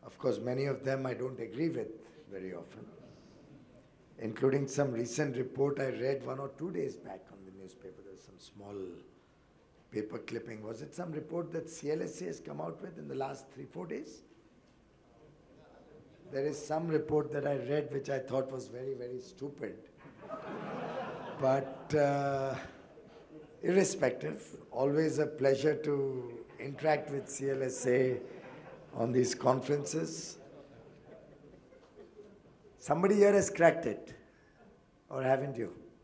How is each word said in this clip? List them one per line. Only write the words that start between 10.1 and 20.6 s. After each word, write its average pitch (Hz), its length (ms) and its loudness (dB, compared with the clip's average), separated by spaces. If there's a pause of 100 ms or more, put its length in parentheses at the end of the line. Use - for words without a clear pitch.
clipping. 113 440 -8
Was 113 180 -8
it 147 140 -14
some 175 160 -6
report 160 400 -6
that 165 180 -6
C - 220 -4
L 156 120 0
S - 200 -6
A 180 40 -6
has 160 120 -6
come 151 220 -10
out 160 200 -6
with 165 180 -12
in - 100 -12
the 135 80 -6
last 135 360 -6
three, 135 120 -12
four 170 240 -10
days? 247 340 -8 (2000)
There 139 160 0
is - 180 -4
some 160 220 0
report 151 460 2
that 143 160 0
I 143 80 2
read 131 360 0
which 139 180 -4
I 135 100 0
thought 131 320 0
was 120 160 -8
very, 131 260 -6
very 123 240 -8
stupid. 135 560 -10 (560)
<laughs> - 80 -8 (1000)